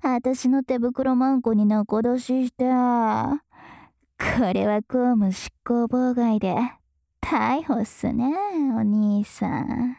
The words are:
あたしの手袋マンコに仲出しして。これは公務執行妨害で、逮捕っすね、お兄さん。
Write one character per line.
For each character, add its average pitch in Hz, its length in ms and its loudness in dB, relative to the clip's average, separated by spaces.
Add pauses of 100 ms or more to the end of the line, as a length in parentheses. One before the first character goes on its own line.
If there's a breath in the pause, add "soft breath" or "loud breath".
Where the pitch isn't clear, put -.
あ 254 180 0
た 262 140 0
し 254 140 -2
の 269 140 2
手 254 160 -2
袋 254 380 0
マ 262 160 2
ン 254 100 2
コ 226 120 0
に 208 120 4
仲 214 360 2
出 240 160 0
し 254 300 0
し - 40 -8
て。 254 120 -2
こ 254 60 2 (1800 loud breath)
れ 190 160 0
は 208 140 0
公 247 320 0
務 202 180 2
執 - 180 -10 (140)
行 240 220 0
妨 254 280 0
害 226 240 2
で、 190 160 -2 (640)
逮 254 440 -2
捕 240 160 -2
っ 214 40 -2
す - 280 -6
ね、 262 200 0 (440)
お 220 60 0
兄 208 420 2
さ - 240 -6
ん。 - 500 -4